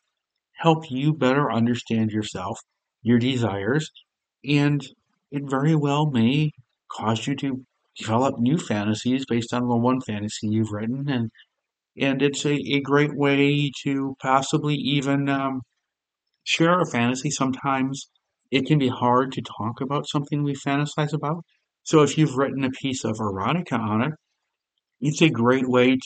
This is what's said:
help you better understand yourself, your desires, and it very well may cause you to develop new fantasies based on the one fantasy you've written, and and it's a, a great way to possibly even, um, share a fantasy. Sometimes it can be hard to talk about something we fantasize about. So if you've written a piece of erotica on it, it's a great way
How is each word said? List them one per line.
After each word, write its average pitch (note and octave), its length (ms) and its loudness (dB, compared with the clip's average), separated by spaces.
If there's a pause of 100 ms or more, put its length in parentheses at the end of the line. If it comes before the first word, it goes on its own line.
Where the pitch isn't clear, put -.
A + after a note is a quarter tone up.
(540)
help - 380 2
you C#3+ 220 0
better C3 380 2
understand A#2 600 0
yourself, G#2 480 -6 (420)
your A#2+ 160 4
desires, A#2+ 720 0 (520)
and C#3+ 400 2 (480)
it C#3+ 140 -6
very C#3 300 2
well D3 360 2
may C3 400 2 (400)
cause A2 340 -2
you C#3+ 100 -2
to C3+ 280 -4 (340)
develop A#2 420 0
new B2+ 180 2
fantasies A2 720 -2
based A#2+ 260 -2
on B2 140 -2
the A#2+ 80 0
one B2+ 260 2
fantasy G#2+ 460 -6
you've G#2+ 240 0
written, A#2+ 380 -6
and A#2+ 200 -2 (680)
and C3+ 220 -2
it's C#3+ 240 0
a, D3 80 0
a C#3+ 280 -2
great C#3+ 340 2
way C#3+ 560 2 (120)
to C3+ 380 -4
possibly C#3+ 540 2
even, C#3 520 0
um, C3+ 340 -2 (800)
share E3+ 360 2
a E3 60 0
fantasy. B2 440 0
Sometimes C3+ 800 -2 (420)
it C3 140 2
can D3+ 140 4
be C3 80 2
hard B2 460 2
to C3+ 80 -6
talk A#2 400 -8
about C#3+ 260 -4
something D3 360 -4
we C#3+ 120 -2
fantasize D3 580 -2
about. D3+ 300 -6 (400)
So D#3 180 6
if D#3 160 4
you've C3+ 200 2
written C3+ 260 -2
a B2+ 60 0
piece C3 340 -6
of A2+ 140 -4
erotica A#2 600 -2
on A2 240 0
it, D3+ 120 -2 (880)
it's D3+ 200 -2
a D#3+ 80 8
great B2+ 380 2
way B2+ 380 4